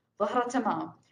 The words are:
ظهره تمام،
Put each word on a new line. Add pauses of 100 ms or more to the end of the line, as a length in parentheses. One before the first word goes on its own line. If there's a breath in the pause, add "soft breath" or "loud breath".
(200)
ظهره
تمام، (200)